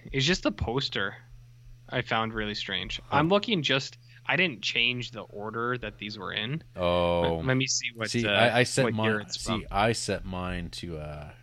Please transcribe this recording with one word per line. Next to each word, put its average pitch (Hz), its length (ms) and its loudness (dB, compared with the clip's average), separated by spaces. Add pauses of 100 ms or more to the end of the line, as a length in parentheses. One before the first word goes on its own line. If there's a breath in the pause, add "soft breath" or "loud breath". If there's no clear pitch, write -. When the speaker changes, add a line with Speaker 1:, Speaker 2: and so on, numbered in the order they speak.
(120)
Speaker 1:
It's 135 140 2
just 175 180 2
the - 80 2
poster 113 640 -2 (760)
I 131 140 0
found 113 300 0
really 107 200 -2
strange. 95 560 -6
Speaker 2:
Huh. 139 80 2
Speaker 1:
I'm 156 120 6
looking 202 340 2
just 135 340 0 (300 loud breath)
I 131 80 2
didn't 151 260 0
change 120 500 0
the 110 100 -8
order 117 560 -4
that 107 200 -10
these 104 220 -8
were 92 140 -8
in. 120 300 -4 (120)
Speaker 2:
Oh. 87 460 4 (160)
Speaker 1:
Let, 82 80 -4
let 131 120 4
me 131 100 0
see - 280 -4
what, 110 140 -4
Speaker 2:
See, 117 180 2
Speaker 1:
uh, 104 40 2
Speaker 2:
I, 113 280 6
I 127 40 6
set 127 220 2
Speaker 1:
what 113 80 2
Speaker 2:
mine, 110 120 2
Speaker 1:
year 107 160 2
it's 101 180 -8
Speaker 2:
see, - 60 -8
Speaker 1:
from. 92 260 -2
Speaker 2:
I 104 220 4
set 92 320 -2
mine 90 460 -4
to, 85 260 -8
uh, 76 320 -10 (140)